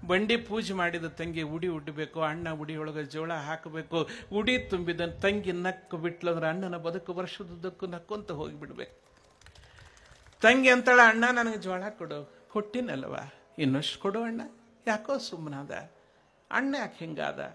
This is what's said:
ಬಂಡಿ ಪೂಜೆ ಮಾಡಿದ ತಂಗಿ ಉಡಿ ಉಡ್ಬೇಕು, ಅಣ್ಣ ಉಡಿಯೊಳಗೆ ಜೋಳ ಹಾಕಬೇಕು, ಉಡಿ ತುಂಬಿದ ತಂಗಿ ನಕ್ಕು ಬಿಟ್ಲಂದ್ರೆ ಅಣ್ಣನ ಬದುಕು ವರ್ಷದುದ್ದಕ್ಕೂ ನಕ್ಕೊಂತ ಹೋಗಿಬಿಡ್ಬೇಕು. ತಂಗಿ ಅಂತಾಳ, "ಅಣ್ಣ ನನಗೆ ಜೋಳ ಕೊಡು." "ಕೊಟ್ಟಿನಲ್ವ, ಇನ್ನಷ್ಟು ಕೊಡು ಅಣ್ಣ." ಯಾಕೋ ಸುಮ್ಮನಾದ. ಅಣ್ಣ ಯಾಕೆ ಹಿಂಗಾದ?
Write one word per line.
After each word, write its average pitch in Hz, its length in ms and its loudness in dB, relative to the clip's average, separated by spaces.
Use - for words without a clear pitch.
ಬಂಡಿ 208 300 4
ಪೂಜೆ 208 380 -4
ಮಾಡಿದ 170 300 0
ತಂಗಿ 160 380 -6
ಉಡಿ 160 260 -4
ಉಡ್ಬೇಕು, 156 540 -6
ಅಣ್ಣ 160 280 -2
ಉಡಿಯೊಳಗೆ 156 540 -6
ಜೋಳ 156 300 -6
ಹಾಕಬೇಕು, 156 720 -4
ಉಡಿ 220 260 2
ತುಂಬಿದ 175 420 -2
ತಂಗಿ 185 520 0
ನಕ್ಕು 180 440 -4
ಬಿಟ್ಲಂದ್ರೆ 165 520 -2
ಅಣ್ಣನ 175 280 -4
ಬದುಕು 170 380 -6
ವರ್ಷದುದ್ದಕ್ಕೂ 175 720 -8
ನಕ್ಕೊಂತ 180 460 -8
ಹೋಗಿಬಿಡ್ಬೇಕು. 151 640 -10
ತಂಗಿ 254 260 10
ಅಂತಾಳ, 247 380 10
"ಅಣ್ಣ 226 260 6
ನನಗೆ 233 240 2
ಜೋಳ 185 320 -4
ಕೊಡು." 151 640 -12
"ಕೊಟ್ಟಿನಲ್ವ, 208 640 -4
ಇನ್ನಷ್ಟು 143 420 0
ಕೊಡು 202 220 -2
ಅಣ್ಣ." 233 180 -4
ಯಾಕೋ 214 320 0
ಸುಮ್ಮನಾದ. 147 520 -8
ಅಣ್ಣ 277 280 0
ಯಾಕೆ 202 260 -8
ಹಿಂಗಾದ? 139 360 -6